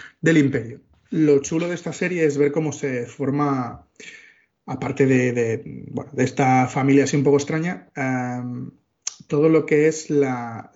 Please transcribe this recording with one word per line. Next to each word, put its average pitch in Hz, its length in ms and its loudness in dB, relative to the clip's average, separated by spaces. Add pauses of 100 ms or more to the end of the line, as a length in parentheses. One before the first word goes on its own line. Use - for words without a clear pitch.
(200)
del 156 180 4
Imperio. 123 420 0 (300)
Lo 147 300 4
chulo 165 280 -4
de 175 60 -4
esta 165 180 -8
serie 175 340 -2
es 143 100 0
ver 143 160 2
cómo 156 200 -2
se 127 340 -6
forma, 135 800 -4 (800)
aparte 135 400 -2
de, 127 260 2
de, 113 580 -4
bueno, - 220 -8
de 131 120 0
esta 131 440 4
familia 139 360 4
así 135 120 -2
un 143 80 2
poco 143 140 6
extraña, 160 580 -4
em, 123 720 -6 (560)
todo 151 220 2
lo 156 160 4
que 151 240 4
es - 220 -4
la, 123 640 -2